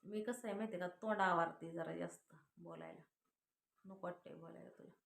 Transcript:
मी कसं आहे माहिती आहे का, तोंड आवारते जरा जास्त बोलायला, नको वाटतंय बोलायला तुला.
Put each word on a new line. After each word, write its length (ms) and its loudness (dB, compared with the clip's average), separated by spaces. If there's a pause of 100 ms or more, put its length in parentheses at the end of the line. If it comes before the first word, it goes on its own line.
मी 200 -2
कसं 240 -2
आहे 100 0
माहिती 180 -2
आहे 60 0
का, 60 0 (140)
तोंड 200 4
आवारते 500 6
जरा 260 -2
जास्त 380 -6 (220)
बोलायला, 440 -12 (840)
नको 220 -8
वाटतंय 280 -8
बोलायला 340 -14
तुला. 220 -20 (140)